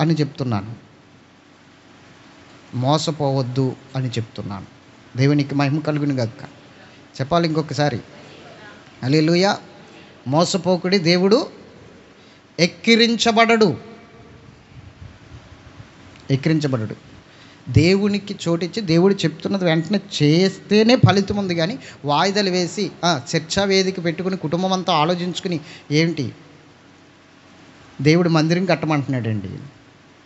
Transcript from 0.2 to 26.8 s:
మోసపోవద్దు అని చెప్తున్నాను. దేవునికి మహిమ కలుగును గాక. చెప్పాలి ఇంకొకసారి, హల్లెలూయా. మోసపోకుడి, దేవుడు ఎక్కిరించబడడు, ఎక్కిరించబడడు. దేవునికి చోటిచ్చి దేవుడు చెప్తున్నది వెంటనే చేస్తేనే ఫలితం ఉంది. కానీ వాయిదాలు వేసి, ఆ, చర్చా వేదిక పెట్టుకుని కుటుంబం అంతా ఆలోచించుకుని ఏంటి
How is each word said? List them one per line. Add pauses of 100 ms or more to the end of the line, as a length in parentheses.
మోసపోవద్దు (200)
అని
చెప్తున్నాను. (500)
దేవునికి
మహిమ
కలుగును
గాక. (760)
చెప్పాలి
ఇంకొకసారి, (1040)
హల్లెలూయా. (720)
మోసపోకుడి,
దేవుడు (1120)
ఎక్కిరించబడడు, (2500)
ఎక్కిరించబడడు. (720)
దేవునికి (120)
చోటిచ్చి
దేవుడు
చెప్తున్నది
వెంటనే (220)
చేస్తేనే
ఫలితం
ఉంది.
కానీ (260)
వాయిదాలు
వేసి, (140)
ఆ, (160)
చర్చా
వేదిక
పెట్టుకుని
కుటుంబం
అంతా
ఆలోచించుకుని (300)
ఏంటి (1700)